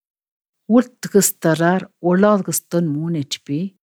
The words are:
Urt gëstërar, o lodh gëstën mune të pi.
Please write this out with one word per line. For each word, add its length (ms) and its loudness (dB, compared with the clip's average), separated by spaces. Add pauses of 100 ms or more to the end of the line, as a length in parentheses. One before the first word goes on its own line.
(680)
Urt 380 0
gëstërar, 800 0 (100)
o 140 -2
lodh 320 2
gëstën 440 -4
mune 360 -4
të 200 -12
pi. 160 -6 (240)